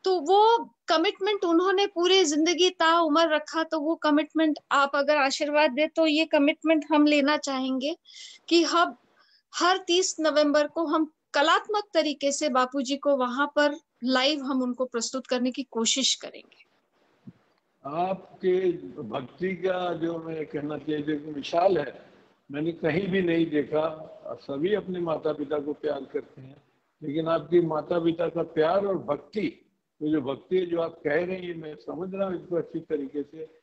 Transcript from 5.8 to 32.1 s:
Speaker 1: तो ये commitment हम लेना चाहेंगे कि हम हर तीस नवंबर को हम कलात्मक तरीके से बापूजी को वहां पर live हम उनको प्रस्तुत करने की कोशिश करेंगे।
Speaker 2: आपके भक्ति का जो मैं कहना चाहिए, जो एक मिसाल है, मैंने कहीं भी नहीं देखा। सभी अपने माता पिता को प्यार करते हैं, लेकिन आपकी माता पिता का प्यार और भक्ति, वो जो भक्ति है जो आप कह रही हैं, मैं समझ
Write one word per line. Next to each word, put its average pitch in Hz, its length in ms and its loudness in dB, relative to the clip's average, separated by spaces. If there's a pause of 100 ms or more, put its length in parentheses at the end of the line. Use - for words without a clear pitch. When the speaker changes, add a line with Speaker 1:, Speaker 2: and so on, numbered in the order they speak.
Speaker 1:
तो 320 200 2
ये 311 180 2
commitment 311 680 2
हम 294 140 6
लेना 294 320 4
चाहेंगे 262 600 -4 (520)
कि 330 140 6
हम 302 320 2 (600)
हर 359 220 2
तीस 370 420 0
नवंबर 294 480 2
को 330 180 -4
हम 311 260 0 (220)
कलात्मक 392 500 2 (100)
तरीके 294 380 0
से 302 180 -2
बापूजी 254 480 0
को 285 180 2
वहां 254 320 -2
पर 294 280 0 (280)
live 262 400 0
हम 262 180 -2
उनको 247 240 -2
प्रस्तुत 240 420 -8
करने 247 240 0
की 269 120 -8
कोशिश 233 520 -2
करेंगे। - 480 -20 (1200)
Speaker 2:
आपके 185 840 -2 (300)
भक्ति 143 540 -6
का 180 380 -4
जो 165 260 -4
मैं 160 260 -8
कहना 147 320 -8
चाहिए, 151 240 -4
जो 151 120 -2
एक 147 120 -6 (100)
मिसाल 170 420 4
है, 139 280 -6 (460)
मैंने 151 200 -2
कहीं 170 360 0
भी 190 140 2
नहीं 165 240 2
देखा। 151 640 -2 (320)
सभी 147 320 -2
अपने 185 260 -4
माता 156 340 -2
पिता 147 260 -4
को 147 140 -6
प्यार 143 400 -6
करते 131 280 -8
हैं, 131 200 -20 (420)
लेकिन 156 240 -4
आपकी 165 340 2
माता 156 380 -2
पिता 165 280 0
का 165 160 -4
प्यार 165 420 0
और 196 120 -2
भक्ति, 143 640 -6 (420)
वो 151 80 -4
जो 156 120 0
भक्ति 135 360 -4
है 185 80 0
जो 170 160 -2
आप 165 220 -6
कह 156 220 0
रही 180 220 -8
हैं, 175 80 -10
मैं 156 200 -12
समझ 160 380 -10